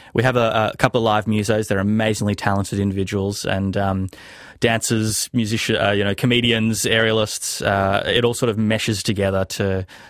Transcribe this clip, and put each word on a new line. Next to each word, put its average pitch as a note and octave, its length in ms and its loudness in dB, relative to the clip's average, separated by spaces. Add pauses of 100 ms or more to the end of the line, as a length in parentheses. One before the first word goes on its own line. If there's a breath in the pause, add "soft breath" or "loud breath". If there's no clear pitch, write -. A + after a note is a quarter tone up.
(140 loud breath)
we A#2 100 2
have B2+ 100 2
a, A2+ 400 2
a - 40 -14
couple B2+ 220 2
of A2+ 40 0
live G#2+ 220 2
musos. G#2+ 420 0
They're G2+ 100 0
amazingly G#2 560 0
talented G2 460 -2
individuals G2 640 -2
and, F#2+ 320 -2
um, F#2+ 320 0 (500 loud breath)
dancers, A2+ 760 0
musician-, A2 440 0
uh, G2+ 160 2
you G2+ 100 2
know, G2+ 120 0
comedians, A2+ 680 2
aerialists. A2 800 0
Uh, G2 440 2
it A#2 160 2
all A#2+ 100 2
sort A#2+ 160 0
of G#2 80 -2
meshes A2 440 0
together F#2+ 420 0
to, F#2+ 420 -2 (240 loud breath)